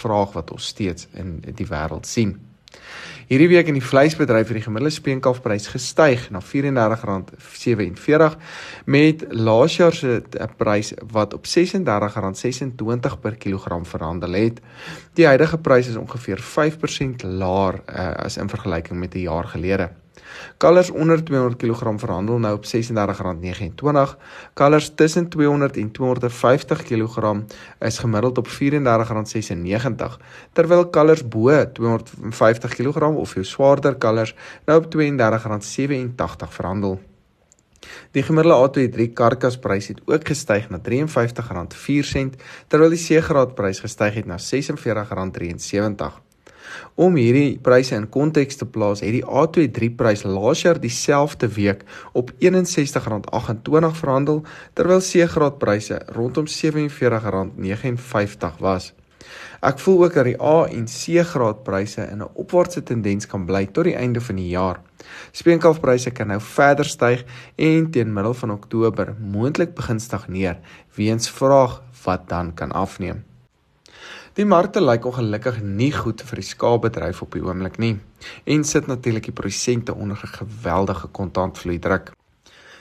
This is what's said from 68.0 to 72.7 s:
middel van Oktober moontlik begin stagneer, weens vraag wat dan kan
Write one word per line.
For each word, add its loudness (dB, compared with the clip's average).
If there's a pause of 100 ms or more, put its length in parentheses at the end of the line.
middel -2
van -6
Oktober -2
moontlik -2
begin -6
stagneer, -6 (360)
weens -2
vraag 4 (220)
wat -4
dan -6
kan -8